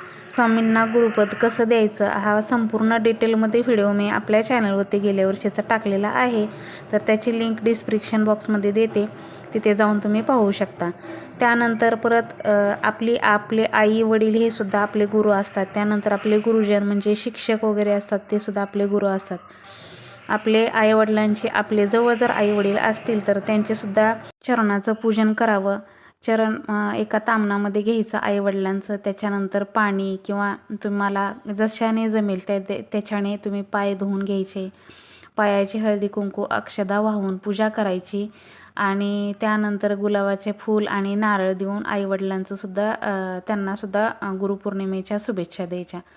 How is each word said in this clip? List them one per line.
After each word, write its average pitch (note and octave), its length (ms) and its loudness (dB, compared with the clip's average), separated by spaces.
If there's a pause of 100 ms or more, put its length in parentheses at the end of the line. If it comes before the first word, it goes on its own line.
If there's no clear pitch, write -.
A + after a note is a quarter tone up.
(360)
स्वामींना A3+ 500 4
गुरुपद A3 420 4
कसं A3+ 400 0
द्यायचं G#3+ 380 2
हा G#3 360 2
संपूर्ण A3 600 0
डिटेलमध्ये A3+ 600 2
व्हिडिओ G#3 300 2
मी G3+ 180 0
आपल्या G#3+ 340 2
चॅनलवरती G3+ 560 0
गेल्या G3 280 2
वर्षीचा G3+ 420 -2
टाकलेला G#3 380 0
आहे, A#3 400 2 (440)
तर G#3+ 60 4
त्याची A3 420 0
लिंक A3+ 240 -2
डिस्क्रिप्शन A3 600 0
बॉक्समध्ये G#3+ 480 0
देते, A3 340 2 (480)
तिथे G#3+ 220 2
जाऊन G#3 240 2
तुम्ही G#3 220 0
पाहू A3+ 300 4
शकता. F3+ 380 -4 (500)
त्यानंतर A#3 560 4
परत, A3+ 520 0
अ, G#3 260 4 (100)
आपली, A3 320 0
आपले G#3+ 480 2
आई G#3+ 380 2
वडील A3 340 4
हे A3+ 140 2
सुद्धा G#3 300 -2
आपले G#3 260 0
गुरु G#3+ 240 2
असतात. G3 440 0
त्यानंतर G#3 380 0
आपले G#3+ 260 2
गुरुजन G#3+ 460 2
म्हणजे G3+ 320 0
शिक्षक A3 500 -2
वगैरे G#3 260 2
असतात, G3+ 280 -2 (120)
ते G#3 80 0
सुद्धा G3+ 220 -4
आपले G3+ 240 -2
गुरु G3+ 200 0
असतात. F#3+ 320 -2 (920)
आपले A3 360 2
आईवडिलांचे, G#3+ 800 4
आपले G#3 400 2
जवळ A#3 260 4
जर A#3 160 2
आईवडील G#3 480 2
असतील A3 500 -2
तर G3+ 120 2
त्यांचेसुद्धा G#3+ 760 0 (320)
चरणाचं A3 460 2
पूजन A3 400 2
करावं. G3+ 440 2 (500)
चरण, A3 280 2 (120)
अ, G#3 280 -2
एका G#3+ 320 -2
तामणामध्ये G#3 540 0
घ्यायचं A3 360 -2
आईवडिलांचं, G3 800 -2
त्याच्यानंतर G3+ 680 -4
पाणी G3 600 -2
किंवा G3+ 300 -4 (160)
तुम्हाला G3+ 600 -2 (240)
जशाने A3 520 0
जमेल G#3 380 0
त्या, G3+ 120 -2
त्या, G3 180 -6 (140)
त्याच्याने G#3 440 -4
तुम्ही G3+ 260 -6
पाय G3+ 320 -2
धुवून G3 300 -2
घ्यायचे. F#3+ 460 -4 (680)
पायाची G3+ 400 0
हळदी G#3 300 0
कुंकू G3+ 440 -4
अक्षदा G#3 480 -2
वाहून G3+ 380 0
पूजा G#3 320 -2
करायची G#3 640 -4 (440)
आणि G3+ 640 -2
त्यानंतर G#3 540 0
गुलाबाचे G3+ 560 -2
फूल G#3 360 0
आणि G3 280 -2
नारळ G3+ 380 2
देऊन G3 320 -4
आईवडिलांचं F#3+ 680 -4
सुद्धा, G3+ 360 -4
अ, F#3+ 560 -4
त्यांनासुद्धा, G3+ 640 -2 (120)
अ, G3 120 -6
गुरुपौर्णिमेच्या G3 840 -4
शुभेच्छा F#3 460 -6
द्यायच्या. F3 340 -10 (180)